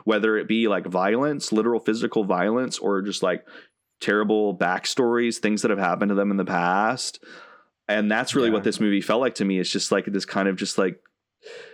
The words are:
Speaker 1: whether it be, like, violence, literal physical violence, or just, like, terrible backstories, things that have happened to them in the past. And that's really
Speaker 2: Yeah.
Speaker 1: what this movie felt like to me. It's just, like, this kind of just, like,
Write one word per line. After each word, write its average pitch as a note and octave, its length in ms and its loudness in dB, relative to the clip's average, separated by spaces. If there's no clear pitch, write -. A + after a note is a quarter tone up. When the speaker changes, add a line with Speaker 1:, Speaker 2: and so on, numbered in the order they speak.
Speaker 1:
whether G#2+ 320 2
it G#2 100 -2
be, A2+ 220 2
like, G2 180 0
violence, A2 680 0
literal A2 280 2
physical A2+ 420 0
violence, G2+ 560 0
or G2 240 0
just, G2 220 -6
like, F2+ 200 -2
terrible G#2+ 580 2
backstories, A#2 840 0
things G#2 240 0
that A#2 80 2
have G2 100 0
happened F#2 300 0
to G2+ 40 2
them G2+ 160 2
in G2 60 0
the F#2+ 80 0
past. F#2+ 760 0
And G#2+ 200 2
that's A#2 280 0
really B2 120 4
Speaker 2:
Yeah. A2 60 2
Speaker 1:
what G2+ 100 0
this G#2+ 140 -2
movie G2+ 220 2
felt A2 220 0
like B2+ 140 0
to G#2+ 80 -2
me. F#2+ 140 0
It's F2+ 120 -2
just, - 200 -4
like, G2+ 140 2
this G2 220 -4
kind G2 220 0
of G2 60 0
just, F#2+ 240 -6
like, F#2 240 0